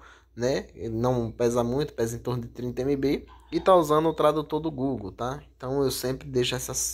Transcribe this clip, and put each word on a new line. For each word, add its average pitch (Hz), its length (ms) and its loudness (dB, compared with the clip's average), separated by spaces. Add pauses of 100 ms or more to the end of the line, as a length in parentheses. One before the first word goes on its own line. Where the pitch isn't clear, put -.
(360)
né? 131 380 0
Ele 113 200 -6
não 117 360 0
pesa 120 340 2
muito, 135 300 -2
pesa 117 220 -2
em - 20 -10
torno 123 240 -4
de 120 60 -12
trinta 123 340 -6
M 143 140 0
B. 139 300 0 (240)
E 160 100 -2
tá 190 140 6
usando 156 340 6
o 156 60 2
tradutor 156 460 2
do 160 100 -4
Google, 127 420 -4
tá? 131 300 -6 (140)
Então 135 260 -2
eu 135 80 2
sempre 131 380 -4
deixo 127 260 0
essa, 127 180 -6 (220)